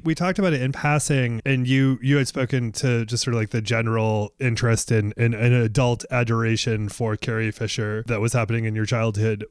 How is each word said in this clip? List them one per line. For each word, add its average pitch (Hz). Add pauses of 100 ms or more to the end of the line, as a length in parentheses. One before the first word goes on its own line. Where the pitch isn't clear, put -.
we 160
talked 185
about 185
it 127
in 131
passing, 135
and 131
you, 135
you 139
had 135
spoken 123
to 120
just 113
sort 120
of, 113
like, 110
the 113
general 110
interest 117
in, 104
in, 117
in 120
adult 120
adoration 113
for 107
Carrie 110
Fisher 104
that 110
was 113
happening 113
in 110
your 110
childhood. 110